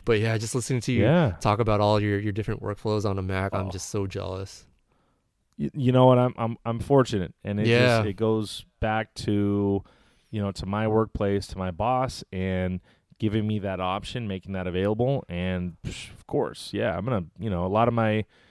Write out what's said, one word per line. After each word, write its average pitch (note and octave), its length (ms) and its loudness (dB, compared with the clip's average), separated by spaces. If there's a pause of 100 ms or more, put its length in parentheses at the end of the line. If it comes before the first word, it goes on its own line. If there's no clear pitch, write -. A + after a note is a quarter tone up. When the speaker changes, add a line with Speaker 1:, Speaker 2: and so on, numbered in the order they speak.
Speaker 1:
But A2 160 4
yeah, A2+ 180 2
just A2 160 -4
listening B2+ 280 -2
to C3 100 -2
you A#2+ 120 4
Speaker 2:
Yeah. C#3+ 360 4
Speaker 1:
talk G#2 180 2
about G#2+ 220 2
all G#2 200 4
your, G#2 200 2
your G#2 120 -2
different A2 300 -4
workflows G#2+ 460 -2
on G2 100 -2
a F#2+ 40 -4
Mac, F#2+ 320 -2
I'm F#2+ 140 -2
Speaker 2:
Oh. - 20 -6
Speaker 1:
just F#2 200 -10
so G2+ 160 -2
jealous. F#2+ 600 -8 (920)
Speaker 2:
Y-, C#3+ 160 -4
you B2+ 180 2
know B2+ 140 8
what? B2+ 120 8
I'm, B2 180 2
I'm, A2+ 280 -4
I'm A#2 140 -4
fortunate, A2+ 640 2
and G2+ 160 -4
it G#2+ 80 0
Speaker 1:
Yeah. A#2+ 320 4
Speaker 2:
just, G#2+ 120 0
it F#2 60 -8
goes A2 480 -2 (160)
back A2 320 -2 (140)
to, G2+ 560 2 (480)
you A2 100 -4
know, G2 120 -2
to - 140 -8
my G#2 200 -2
workplace, G#2+ 640 0
to - 100 -10
my F#2 140 -4
boss, B2 500 -2 (100)
and F#2 480 -2 (380)
giving G#2+ 260 0
me G#2+ 140 -2
that F#2+ 220 -6
option, G2 480 -4
making F#2+ 240 -8
that F#2 160 -4
available. A2 600 0
And, F2+ 460 -4 (100)
psh, - 300 -12
of - 140 -20
course, - 440 -4
yeah, G#2 240 -2
I'm F#2 80 -6
gonna, A2 200 -2 (160)
you G#2 100 -6
know, F2+ 160 -2
a F#2+ 120 -2
lot A#2 100 4
of A#2 60 2
my A2 300 0 (260)